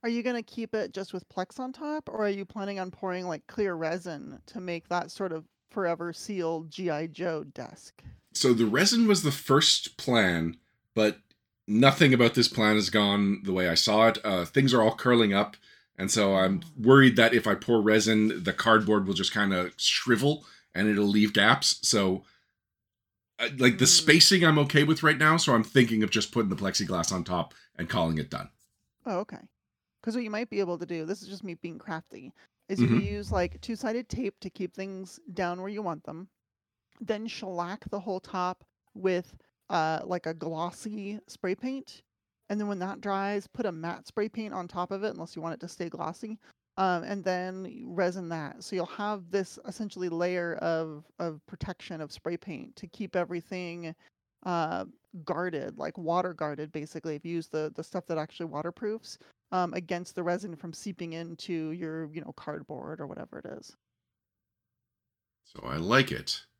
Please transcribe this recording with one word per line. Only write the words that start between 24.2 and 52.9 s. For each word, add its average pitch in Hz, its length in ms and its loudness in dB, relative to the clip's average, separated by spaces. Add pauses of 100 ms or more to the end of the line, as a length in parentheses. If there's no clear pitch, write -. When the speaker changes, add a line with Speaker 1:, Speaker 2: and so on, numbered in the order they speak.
Speaker 2:
I'm 156 140 6
okay 143 240 4
with 156 200 2
right 151 140 4
now, 156 200 4
so 147 160 2
I'm 113 100 4
thinking 113 400 4
of 101 80 0
just - 200 0
putting 110 180 0
the 95 60 -2
plexiglass 92 560 -2
on 90 120 -2
top 85 300 -2 (220)
and 85 140 -8
calling 82 280 0
it 73 120 -4
done. - 200 -10 (560)
Speaker 1:
Oh, 247 140 -4
okay. - 220 -12 (600)
'Cause 226 140 -6
what 247 80 -4
you 214 60 -8
might 214 200 -6
be 202 100 -4
able 175 180 -2
to 175 80 -8
do, 165 200 -6
this 196 160 -8
is - 60 -18
just 190 160 -12
me 180 120 -10
being 165 240 -14
crafty, - 540 -12 (360)
is - 120 -2
you 117 60 4
Speaker 2:
Mm-hmm. 113 120 4
Speaker 1:
can - 20 0
use, 208 300 -6
like, 180 300 -2
two-sided 226 480 -6
tape 269 300 -6
to 185 100 -12
keep - 240 -8
things 190 460 -12 (140)
down 175 280 -4
where 196 80 -8
you 214 120 -8
want 165 220 -6
them, 165 260 -14 (720)
then 214 260 -6
shellac 185 640 -8
the 208 100 -6
whole 190 200 -6
top 180 440 -6 (300)
with, 185 420 -4 (340)
uh, 160 360 -2
like, 180 200 -6
a 160 80 -6
glossy 175 920 -8
spray 190 280 -6
paint, 262 480 -10 (460)
and 208 100 -4
then 208 80 -4
when 202 120 -6
that 196 220 -8
dries, 202 460 -4
put - 180 -8
a 190 60 -2
matte 165 360 -8
spray 214 220 -4
paint 214 240 -10
on 180 140 -8
top 175 240 -6
of 196 120 -6
it, 214 100 -4
unless - 220 -14
you 165 60 -12
want 165 140 -6
it - 60 -16
to 180 60 -14
stay 170 220 -8
glossy, 190 500 -10 (380)
um, 180 260 0
and 202 200 -8
then 185 640 -6
resin 180 420 -4
that. 160 340 -10
So - 120 -10
you'll 170 100 -2
have 202 460 -8
this 190 340 -4
essentially 185 440 -8
layer 175 480 -2
of, 160 480 -4 (140)
of 165 280 -8
protection 175 540 -12
of 147 120 -12
spray 170 240 -8
paint - 400 -14
to 180 100 -16
keep - 280 -10